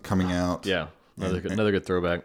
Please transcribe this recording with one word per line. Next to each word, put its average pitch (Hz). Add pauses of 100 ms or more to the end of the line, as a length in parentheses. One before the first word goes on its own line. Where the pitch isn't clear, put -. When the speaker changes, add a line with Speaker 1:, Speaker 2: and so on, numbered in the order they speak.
Speaker 1:
coming 92
out. 90
Speaker 2:
Yeah, 87 (300)
another 92
Speaker 1:
And, 85
Speaker 2:
good, 87
Speaker 1:
and 104
Speaker 2:
another 107
good 95
throwback. 87